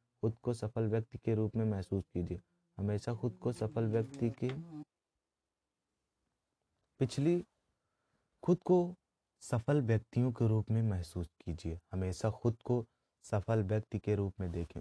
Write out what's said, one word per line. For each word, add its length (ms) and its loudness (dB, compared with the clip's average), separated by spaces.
खुद 180 -2
को 140 -2
सफल 340 -2
व्यक्ति 320 -2
के 160 0
रूप 220 0
में 80 2
महसूस 400 0
कीजिए। 260 -2
हमेशा 360 -2
खुद 240 -4
को 140 -2
सफल 320 -2
व्यक्ति 460 0
के, 180 -4
पिछली, 460 0
खुद 200 2
को 320 4
सफल 400 2
व्यक्तियों 520 2
के 160 2
रूप 220 2
में 120 2
महसूस 520 -2
कीजिए। 360 -6
हमेशा 380 -2
खुद 340 -2
को 220 0
सफल 400 0
व्यक्ति 360 -2
के 160 0
रूप 260 -2
में 120 -4
देखें। 280 -6